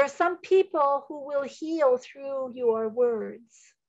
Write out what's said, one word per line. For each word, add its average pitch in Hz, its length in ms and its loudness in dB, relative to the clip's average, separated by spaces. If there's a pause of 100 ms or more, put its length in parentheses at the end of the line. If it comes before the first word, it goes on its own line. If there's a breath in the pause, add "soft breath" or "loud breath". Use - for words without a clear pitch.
are 277 60 2
some 349 280 -2
people 294 680 2
who 294 180 -12
will 285 160 -2
heal 294 560 0
through 269 560 -10
your 226 360 0
words, 220 840 -4 (160)